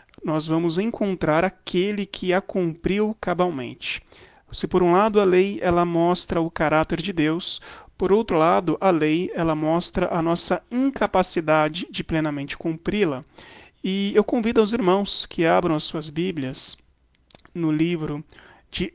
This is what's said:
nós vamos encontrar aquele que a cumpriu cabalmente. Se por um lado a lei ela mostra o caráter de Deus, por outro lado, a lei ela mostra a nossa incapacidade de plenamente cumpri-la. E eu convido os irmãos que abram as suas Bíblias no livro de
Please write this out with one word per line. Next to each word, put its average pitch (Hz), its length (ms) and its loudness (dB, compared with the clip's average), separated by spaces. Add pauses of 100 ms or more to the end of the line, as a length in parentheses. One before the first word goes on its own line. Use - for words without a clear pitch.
(220)
nós 156 220 -2
vamos 165 320 0
encontrar 185 680 0
aquele 196 600 -2
que 185 280 -4
a 180 80 2
cumpriu 190 800 -2
cabalmente. 165 840 -4 (480)
Se - 160 -6
por 180 160 2
um 175 100 6
lado 208 280 4
a 202 40 4
lei 190 380 2
ela 175 220 2
mostra 170 560 0
o 165 100 -2
caráter 156 500 0
de 190 120 -6
Deus, 160 480 -2 (360)
por 185 160 0
outro 220 240 2
lado, 165 440 2
a 190 100 4
lei 160 440 2
ela 165 200 0
mostra 165 580 0
a 175 80 0
nossa 175 480 0
incapacidade 180 1200 0
de 247 140 -8
plenamente 147 560 -4
cumpri-la. 165 680 -2 (600)
E 196 320 0
eu 208 80 6
convido 233 360 2
os 214 120 2
irmãos 196 540 0
que 165 200 -2
abram 175 300 4
as 151 80 -6
suas 156 240 -8
Bíblias 151 680 -6 (800)
no 165 160 0
livro 156 520 0 (480)
de - 240 -6